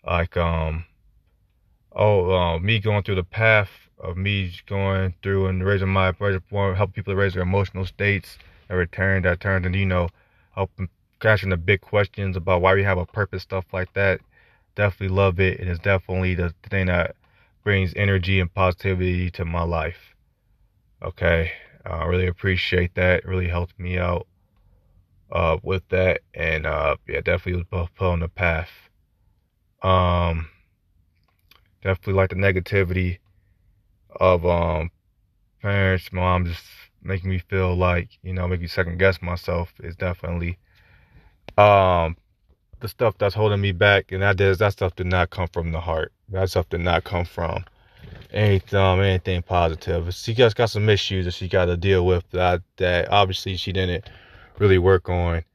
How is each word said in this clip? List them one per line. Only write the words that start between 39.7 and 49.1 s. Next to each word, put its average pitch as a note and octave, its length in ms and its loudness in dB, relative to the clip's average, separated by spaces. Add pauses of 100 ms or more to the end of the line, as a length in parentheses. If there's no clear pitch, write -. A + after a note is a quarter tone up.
is E2+ 160 -14
definitely, F2 600 -6 (1000)
um, F#2 580 6 (640)
the - 80 -10
stuff A2+ 300 0
that's G2+ 160 0
holding G#2 260 2
me G2 120 0
back, G2 400 4
and F#2+ 100 -2
that G2+ 140 2
does, G2 220 4
that G#2 140 2
stuff F#2 240 -4
did F2+ 100 -4
not F2+ 240 2
come F2+ 180 -4
from E2 240 -6
the D#2+ 80 -4
heart. D#2+ 320 -4 (160)
That F#2+ 220 -2
stuff F2+ 180 -2
did F2 120 -4
not F2 240 0
come F2 200 -4
from E2+ 400 -6 (680)
any, G2+ 280 2 (120)
um, F#2+ 280 4
anything F#2 420 0